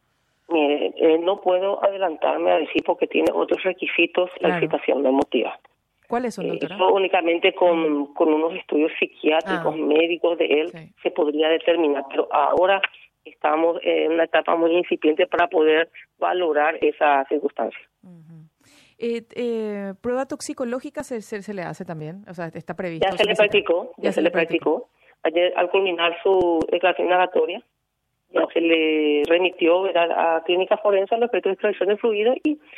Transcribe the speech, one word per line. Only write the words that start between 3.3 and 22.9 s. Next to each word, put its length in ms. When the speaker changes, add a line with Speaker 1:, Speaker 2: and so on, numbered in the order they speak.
Speaker 1:
otros 300
requisitos 680
la 100
Speaker 2:
Claro. 60
Speaker 1:
excitación 400
emotiva. 540
Speaker 2:
¿Cuáles 280
son, 100
Speaker 1:
Eh, 40
Speaker 2:
doctora? 260
Speaker 1:
eso 180
únicamente 600
con, 460
Speaker 2:
Mm. 120
Speaker 1:
con 180
unos 220
estudios 460
psiquiátricos, 760
Speaker 2:
Ah. 40
Speaker 1:
médicos 600
de 80
él, 240
Speaker 2:
Sí. 320
Speaker 1:
se 80
podría 400
determinar, 600
pero 220
ahora 500
estamos 560
en 300
una 140
etapa 320
muy 180
incipiente 520
para 200
poder 420
valorar 640
esa 480
circunstancia. 500
Speaker 2:
Ujú. 400
Eh, 240
eh, 680
¿prueba 260
toxicológica 760
se, 180
se, 200
se 120
le 100
hace 220
también? 440
O 40
sea, 200
¿está 220
previsto? 340